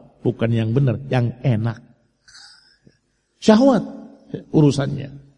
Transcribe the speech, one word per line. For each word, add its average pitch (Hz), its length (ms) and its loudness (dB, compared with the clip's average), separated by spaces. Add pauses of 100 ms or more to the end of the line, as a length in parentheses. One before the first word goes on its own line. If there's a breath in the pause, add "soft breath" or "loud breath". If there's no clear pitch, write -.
(220)
bukan 117 320 -2
yang 113 160 -2
benar, 135 400 0
yang 120 320 0
enak. 113 400 -2 (1600 soft breath)
Syahwat 226 400 4 (720)
urusannya. 139 560 0 (280)